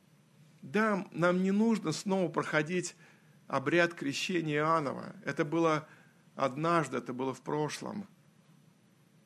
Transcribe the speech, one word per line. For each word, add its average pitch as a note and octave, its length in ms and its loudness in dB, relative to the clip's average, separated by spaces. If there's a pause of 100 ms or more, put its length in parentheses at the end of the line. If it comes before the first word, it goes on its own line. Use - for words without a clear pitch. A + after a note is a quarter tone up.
(640)
Да, G3+ 480 2
нам F3+ 320 2
не F#3+ 80 2
нужно G3+ 400 2
снова F#3 400 0
проходить D3+ 640 0 (540)
обряд D#3 460 2
крещения D3+ 640 -2
Иоаннова. D3 560 0 (100)
Это C#3+ 200 -2
было D#3 440 0 (480)
однажды, C#3 640 0
это B2 140 -6
было B2+ 220 -4
в - 80 -14
прошлом. C#3+ 640 -4 (1200)